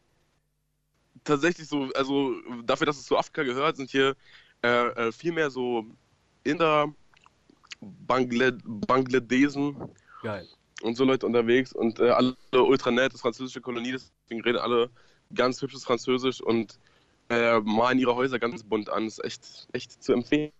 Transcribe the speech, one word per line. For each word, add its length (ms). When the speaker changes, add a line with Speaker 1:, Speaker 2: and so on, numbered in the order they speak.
Speaker 1:
tatsächlich 440
so, 260
also 380
dafür, 220
dass 120
es 80
zu 100
Afrika 260
gehört, 340
sind 140
hier, 240
äh, 440
äh, 40
viel 200
mehr 180
so 340
Inder, 440
Bangle-, 840
Bangladesen 1120
Speaker 2:
Geil. 240
Speaker 1:
und 140
so 80
Leute 220
unterwegs 460
und, 280
äh, 100
alle 240
ultra 380
nett, 240
das 60
französische 400
Kolonie, 320
deswegen 500
reden 160
alle 320
ganz 280
hübsches 220
Französisch 560
und, 380
äh, 320
malen 380
ihre 160
Häuser 240
ganz 260
bunt 260
an. 160
Das 120
ist 60
echt, 480
echt 300
zu 100
empfehlen, 480